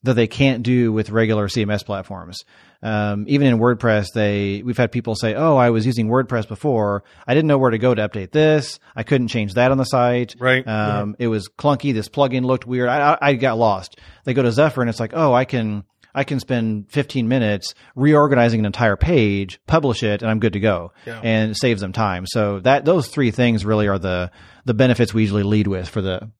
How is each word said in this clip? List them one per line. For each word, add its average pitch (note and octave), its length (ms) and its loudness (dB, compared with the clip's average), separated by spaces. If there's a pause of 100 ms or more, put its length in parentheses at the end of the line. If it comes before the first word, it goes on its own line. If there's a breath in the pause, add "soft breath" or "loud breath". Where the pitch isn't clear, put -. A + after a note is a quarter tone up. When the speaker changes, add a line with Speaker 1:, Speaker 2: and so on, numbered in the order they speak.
Speaker 1:
that C3 100 2
they A2+ 120 2
can't B2+ 380 0
do A#2+ 280 2
with G#2+ 180 -2
regular A2 380 0
C A#2 140 -2
M G#2 80 -2
S G2+ 140 -2
platforms. F#2 580 -12 (400 soft breath)
Um, G#2 460 -2
even C#3+ 180 2
in A#2+ 140 4
WordPress, A2 520 2
they, G2+ 520 -2
we've A#2+ 120 -4
had A#2+ 140 0
people A2+ 240 -4
say, A2 220 -2
"Oh, D3+ 200 2
I B2 140 4
was A2+ 160 0
using A2+ 220 0
WordPress A#2+ 400 0
before. G#2+ 560 -2 (240 soft breath)
I B2 60 2
didn't D#3 120 2
know C#3+ 120 4
where C3 120 4
to A2+ 80 -2
go B2 160 2
to G#2+ 140 -2
update F#2+ 240 -10
this. D3+ 480 2 (160 soft breath)
I A2+ 80 -6
couldn't B2 240 0
change G#2 260 -4
that B2 160 4
on C3+ 80 2
the C3 60 0
site. B2 560 0
Speaker 2:
Right. B2+ 260 0
Speaker 1:
Um, G#2 520 -2
Speaker 3:
Yeah. A#2+ 80 -2
Speaker 1:
it - 20 0
was G#2+ 200 -2
clunky. C#3+ 460 -2
This G#2+ 140 -6
plugin C3 360 0
looked B2+ 220 -2
weird. B2 220 -2
I, C#3+ 240 2
I, D3+ 60 0 (120)
I C#3 40 2
got A#2 240 0
lost." G#2 420 0 (240 soft breath)
They B2+ 100 -2
go C3 80 2
to A#2+ 60 2
Zephr C#3 320 2
and A#2 100 0
it's G#2+ 80 -6
like, A2+ 160 -4
"Oh, D3+ 180 2
I B2+ 120 4
can, A2 400 -4 (280 soft breath)
I C#3 120 -2
can C3+ 160 -4
spend A2 500 -4
fifteen C3+ 380 -2
minutes A2 460 -2 (200 soft breath)
reorganizing C3+ 640 4
an G#2+ 80 0
entire G2+ 300 0
page, G2+ 720 0
publish D3+ 340 0
it, G#2 200 0
and A2+ 80 -2
I'm A2 100 0
good G2+ 140 0
to G2+ 60 -4
go." F2+ 320 -2 (140 loud breath)
Speaker 2:
Yeah. A2+ 160 -14
Speaker 1:
And A2 300 0
it G2+ 60 -8
saves A#2 220 0
them F#2+ 120 -8
time. F#2 340 -2
So G2+ 340 -2
that, C3 240 2
those D#3+ 220 2
three C3 240 0
things A2+ 340 0
really G#2+ 220 0
are G2 140 0
the, F2+ 320 -4 (320 loud breath)
the B2 100 -2
benefits A#2+ 400 2
we A2 80 2
usually G2+ 220 0
lead G#2 240 2
with F#2 200 -6
for A2 140 -6
the F#2+ 360 -6